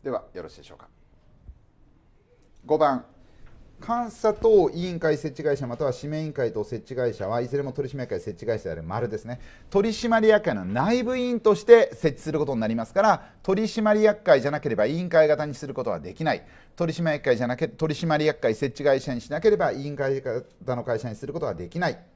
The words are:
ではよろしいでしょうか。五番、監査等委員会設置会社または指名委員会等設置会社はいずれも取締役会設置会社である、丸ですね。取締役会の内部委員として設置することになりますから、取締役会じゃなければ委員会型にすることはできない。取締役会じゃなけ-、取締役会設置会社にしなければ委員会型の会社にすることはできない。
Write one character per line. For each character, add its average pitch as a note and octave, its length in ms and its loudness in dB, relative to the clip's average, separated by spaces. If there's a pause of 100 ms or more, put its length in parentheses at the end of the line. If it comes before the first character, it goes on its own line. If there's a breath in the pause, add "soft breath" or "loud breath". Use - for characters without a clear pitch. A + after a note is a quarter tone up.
で B2 40 -6
は A2 100 -6 (100)
よ F2+ 80 -14
ろ D#2 80 -14
し - 60 -20
い - 20 -20
で - 60 -20
し - 80 -20
ょ D2+ 40 -20
う - 40 -20
か。 - 80 -20 (1800)
五 D3+ 140 2
番、 C#3 260 2 (760 soft breath)
監 A#3 300 -4
査 G#3+ 240 0
等 G#3 380 6
委 F3 160 -6
員 F3 120 -6
会 D#3 180 2
設 D#3 100 -8
置 C#3+ 160 -8
会 C#3+ 120 2
社 C#3 120 -8
ま A#2+ 100 -8
た D3+ 80 -4
は C3 100 0
指 - 120 -12
名 D#3 160 -6
委 - 20 -6
員 D3+ 80 -8
会 A#2+ 180 -2
等 G#2+ 120 -6
設 A2+ 200 -8
置 - 120 -14
会 B2 180 -2
社 G2+ 140 -8
は A#2 140 -2
い B2+ 60 -6
ず B2 80 -6
れ C#3+ 60 -2
も C3+ 120 -8
取 C3+ 140 -6
締 C3+ 120 -10
役 B2 100 -10
会 F#2+ 100 -4
設 G#2+ 120 -10
置 G2 160 -14
会 A2+ 100 -2
社 - 80 -12
で F2+ 60 -6
あ D#2+ 40 -6
る、 D#2+ 80 -10
丸 G#2 240 -4
で G#2+ 120 -8
す - 60 -14
ね。 B2 140 -12 (300 loud breath)
取 G3+ 200 0
締 A3+ 360 0
役 G#3 200 6
会 D3 100 0
の F#2+ 100 -6
内 D#3+ 380 0
部 B3 120 -2
委 B3+ 60 -2
員 B3 180 -2
と G#3+ 140 4
し G#3+ 100 -2
て A#3 300 8
設 - 140 -4
置 D3 140 -2
す D#3 100 -6
る C3+ 80 -2
こ D3 80 0
と C#3 80 -4
に A#2 40 -2
な A2 80 -2
り A2+ 60 -2
ま A2+ 140 -4
す - 80 -20
か G3 80 4
ら、 G#3 300 2 (100)
取 F#3+ 200 0
締 G#3+ 380 2
役 G#3+ 220 4
会 C#3+ 180 6
じ A#2+ 60 -2
ゃ C#3+ 40 0
な D3 80 -4
け - 100 -4
れ - 60 -2
ば G#2+ 120 4
委 D3 100 -2
員 F3 120 -6
会 D#3+ 180 6
型 D3+ 180 2
に D3 80 -8
す - 140 -12
る C3 80 -10
こ B2+ 80 -6
と A#2 80 -4
は E2+ 80 -4
で F2+ 160 -12
き - 80 -8
な D#3 100 0
い。 F#2+ 100 -6 (320 loud breath)
取 E3+ 160 -2
締 E3 200 -2
役 D3 120 -4
会 B2 140 2
じ A#2+ 60 -2
ゃ - 20 0
な B2 100 -2
け-、 F#3 120 -4
取 D#3 260 -4
締 D3+ 300 0
役 D3+ 180 0
会 A2+ 140 2
設 C3+ 260 -4
置 - 20 -6
会 C#3 160 4
社 C#3 140 -6
に A#2+ 80 -6
し - 100 -14
な D3 80 -4
け G#3 120 4
れ G#3 60 2
ば E3 140 0
委 C3+ 140 -8
員 D3 100 -8
会 C3+ 260 -2
型 B2 540 -6
の A#2+ 80 -8
会 A#2 160 -2
社 A#2+ 80 -8
に A2 80 -8
す C#3 120 -12
る D3 60 -10
こ E3 60 -8
と D#3 60 -4
は G#2+ 80 -4
で F2 160 -12
き D#3 80 -10
な F3 120 -2
い。 - 100 -8 (160)